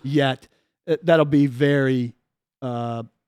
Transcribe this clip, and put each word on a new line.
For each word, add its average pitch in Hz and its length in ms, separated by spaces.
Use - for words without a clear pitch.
yet. 139 460
Uh, 165 160
that'll 165 220
be 143 200
very, 131 680
uh, 117 420